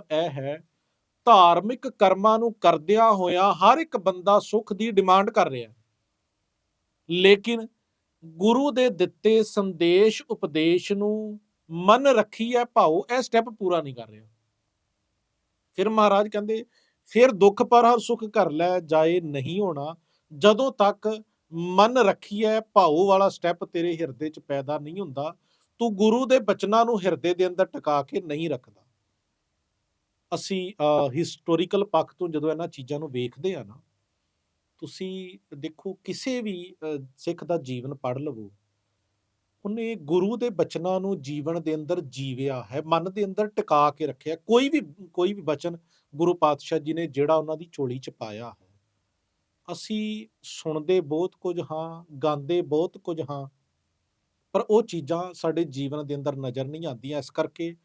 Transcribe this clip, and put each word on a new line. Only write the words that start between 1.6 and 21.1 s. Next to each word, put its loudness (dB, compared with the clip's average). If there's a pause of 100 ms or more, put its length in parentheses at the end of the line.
ਕਰਮਾਂ 2
ਨੂੰ -2
ਕਰਦਿਆਂ 4
ਹੋਇਆਂ 2
ਹਰ 6
ਇੱਕ -4
ਬੰਦਾ 2
ਸੁੱਖ -4
ਦੀ -4
ਡਿਮਾਂਡ 4
ਕਰ 0
ਰਿਹਾ, -10 (1400)
ਲੇਕਿਨ 4 (580)
ਗੁਰੂ 2
ਦੇ 2
ਦਿੱਤੇ 2
ਸੰਦੇਸ਼ 2
ਉਪਦੇਸ਼ 0
ਨੂੰ -4 (300)
"ਮਨ 4
ਰੱਖੀਐ 2
ਭਾਓ", 2 (140)
ਇਹ 0
ਸਟੈਪ 0
ਪੂਰਾ -2
ਨਹੀਂ -10
ਕਰ -16
ਰਿਹਾ। -20 (1500)
ਫਿਰ -2
ਮਹਾਰਾਜ 4
ਕਹਿੰਦੇ, -6 (400)
"ਫਿਰ 6
ਦੁੱਖ 4
ਪਰ 6
ਹਰ 6
ਸੁੱਖ -6
ਕਰ 0
ਲੈ 0
ਜਾਏ 2
ਨਹੀਂ -6
ਹੋਣਾ, -6 (420)
ਜਦੋਂ 4
ਤੱਕ -2 (300)